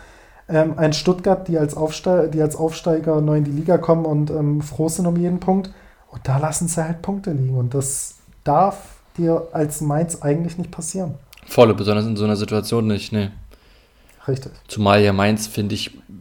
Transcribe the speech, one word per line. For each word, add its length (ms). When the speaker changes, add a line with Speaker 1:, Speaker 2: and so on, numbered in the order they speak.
Speaker 1:
Ähm, 300
ein 140
Stuttgart, 540
die 120
als 180
Aufste-, 520
die 120
als 160
Aufsteiger 640
neu 180
in 60
die 80
Liga 260
kommen 260
und, 260
ähm, 320
froh 260
sind 180
um 100
jeden 220
Punkt. 320
Und 160
da 120
lassen 280
sie 160
halt 200
Punkte 300
liegen. 240
Und 180
das 420
darf 360
dir 360
als 280
Mainz 420
eigentlich 360
nicht 140
passieren. 420
Speaker 2:
Voll, 280
besonders 320
in 100
so 80
einer 120
Situation 520
nicht, 240
nee. 180
Speaker 1:
Richtig. 260
Speaker 2:
Zumal 360
ja 100
Mainz, 340
finde 300
ich, 200